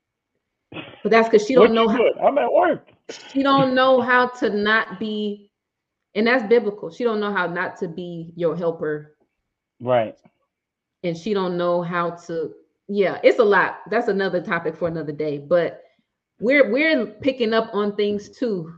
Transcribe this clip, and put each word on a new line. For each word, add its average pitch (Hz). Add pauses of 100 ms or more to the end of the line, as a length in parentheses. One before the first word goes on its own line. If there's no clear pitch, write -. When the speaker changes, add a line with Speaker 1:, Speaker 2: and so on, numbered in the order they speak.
(1040)
Speaker 1:
But 196
that's 226
'cause 214
she 262
Speaker 2:
"What 233
Speaker 1:
don't 226
know 226
Speaker 2:
you -
Speaker 1:
how 247
Speaker 2:
doing?" 202
"I'm 269
at 240
work." 320 (440)
Speaker 1:
she 269
don't 269
know 262
how 247
to 240
not 208
be, 214 (640)
and 226
that's 240
biblical. 208
She -
don't 220
know 208
how 180
not 175
to 190
be 170
your 170
helper. 160 (640)
Speaker 2:
Right. 120 (880)
Speaker 1:
And 170
she 208
don't 180
know 175
how 170 (160)
to, 165 (340)
yeah, 185
it's -
a 240
lot. 190 (100)
That's 233
another 190
topic 165
for 175
another 160
day. 147
But 156 (580)
we're, 240
we're 285 (140)
picking 247
up 220
on 202
things 208
too. 185